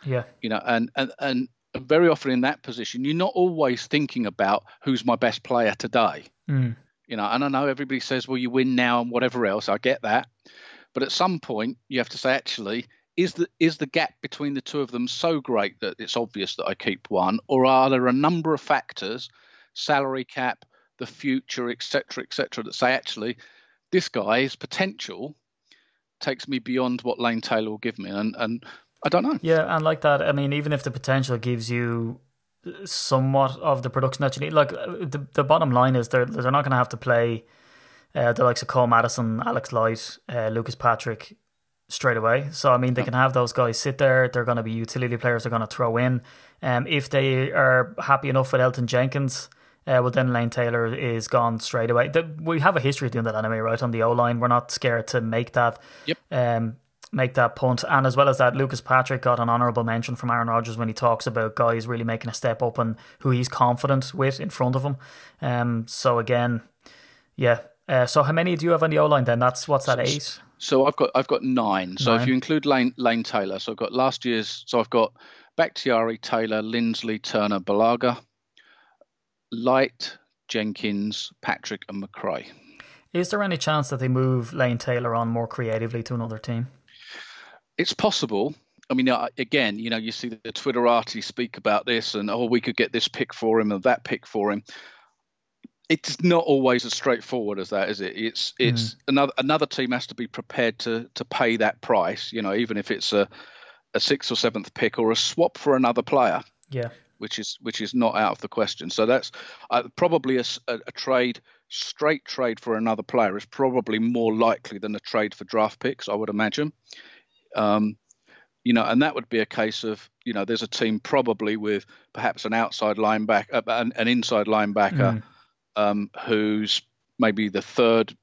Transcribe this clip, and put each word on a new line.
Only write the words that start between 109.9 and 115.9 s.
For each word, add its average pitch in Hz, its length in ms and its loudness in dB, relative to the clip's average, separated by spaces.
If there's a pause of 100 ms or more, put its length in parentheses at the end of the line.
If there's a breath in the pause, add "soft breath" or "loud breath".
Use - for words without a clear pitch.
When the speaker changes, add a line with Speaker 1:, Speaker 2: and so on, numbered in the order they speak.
Speaker 2:
probably 143 420 2
a - 20 0
s-, - 280 -6
a, 117 200 -4
a - 40 -12
trade, 123 480 0 (300 soft breath)
straight - 560 -2
trade 120 340 -4
for 117 160 -2
another 110 280 0
player 104 340 0
is 101 80 -12
probably 123 540 0
more 117 340 2
likely 110 460 0
than 107 160 -8
a 104 40 -8
trade 107 360 -2
for - 100 -16
draft 110 340 0
picks, - 300 -6